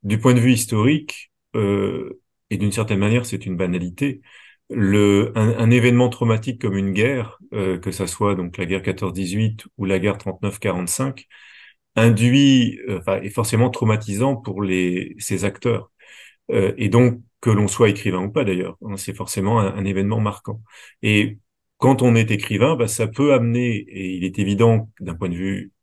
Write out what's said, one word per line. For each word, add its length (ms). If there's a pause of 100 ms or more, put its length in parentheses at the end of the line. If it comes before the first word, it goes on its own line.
Du 180
point 140
de 60
vue 140
historique, 760 (240)
euh, 640 (300)
et 80
d'une 140
certaine 280
manière, 280
c'est 180
une 120
banalité, 640 (500)
le, 640
un, 240
un 140
événement 380
traumatique 520
comme 160
une 140
guerre, 480 (140)
euh, 260
que 100
ça 160
soit 300
donc 220
la 100
guerre 160
quatorze 300
dix-huit 520 (140)
ou 60
la 120
guerre 220
trente-neuf 400
quarante-cinq, 640 (720)
induit, 920
euh, 120
enfin, 200
est 120
forcément 400
traumatisant 640
pour 260
les, 560
ses 260
acteurs. 480 (600)
Euh, 260
et 100
donc, 320 (220)
que 80
l'on 180
soit 220
écrivain 340
ou 60
pas 160
d'ailleurs, 400
hein, 100
c'est 200
forcément 440
un, 160
un 100
événement 340
marquant. 420 (400)
Et 380 (380)
quand 260
on 100
est 160
écrivain, 460
bah, 120
ça 200
peut 260
amener, 420
et 400
il 80
est 140
évident 600
que 60
d'un 120
point 140
de 60
vue 360 (120)